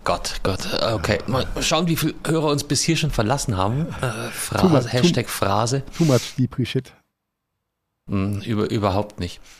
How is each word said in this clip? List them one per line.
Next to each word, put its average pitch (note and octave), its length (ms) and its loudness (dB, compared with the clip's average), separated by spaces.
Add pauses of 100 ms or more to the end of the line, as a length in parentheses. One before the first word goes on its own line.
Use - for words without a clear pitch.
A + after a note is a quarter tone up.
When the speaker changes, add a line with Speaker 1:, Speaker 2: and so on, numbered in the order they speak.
Speaker 1:
Gott, - 380 -2
Gott. F#2 380 -2 (140)
Okay, G2 340 0
mal B2 180 0 (140)
schauen, D#3+ 280 0
wie D#3+ 100 2
viele D#3 160 -2 (120)
Hörer D#3 220 2
uns D3 160 2
bis C#3+ 180 0
hier D#3+ 140 2
schon D3+ 160 0
verlassen A2+ 460 0
haben. A#2 300 0 (140)
Äh, A#2 300 -4
Phrase, - 300 -4
Speaker 2:
Too F#3 80 8
much, C3+ 140 6
too - 60 -6
Speaker 1:
Hashtag B2+ 400 2
Phrase. A2 540 0 (140)
Speaker 2:
too E3+ 80 4
much B2+ 320 4
deep B2+ 180 0 (100)
shit. - 280 -4 (1160)
Speaker 1:
Hm, G2+ 320 0
über-, G#2+ 300 -2
überhaupt G#2 480 0
nicht. - 220 -6 (180)